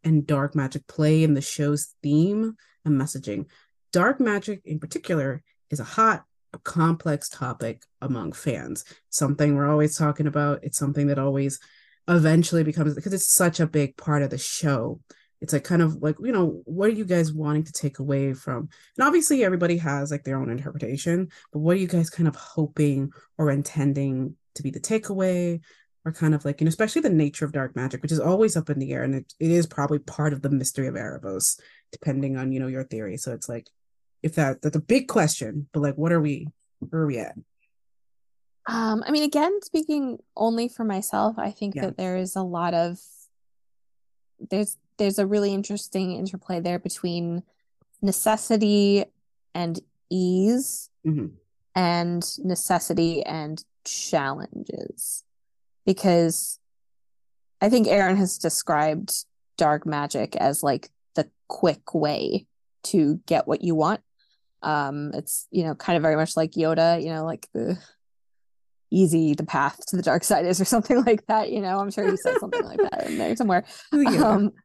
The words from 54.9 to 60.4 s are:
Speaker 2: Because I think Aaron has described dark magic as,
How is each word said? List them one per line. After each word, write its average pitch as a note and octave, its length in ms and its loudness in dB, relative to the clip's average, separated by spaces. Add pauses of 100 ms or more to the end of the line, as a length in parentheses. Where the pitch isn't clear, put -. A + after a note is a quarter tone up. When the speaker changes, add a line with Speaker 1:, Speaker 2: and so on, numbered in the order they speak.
Speaker 2:
Because F3 720 2 (1000)
I G3+ 80 4
think A#3 200 6
Aaron F#3+ 280 4
has F#3+ 220 0
described D#3 880 -2 (320)
dark D3+ 260 2
magic D3 520 -4
as, C#3 260 0